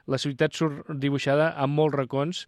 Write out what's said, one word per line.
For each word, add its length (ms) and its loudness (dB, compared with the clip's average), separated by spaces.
la 160 -2
ciutat 320 0
surt 320 -2
dibuixada 560 2
amb 160 0
molts 240 2
racons 500 -2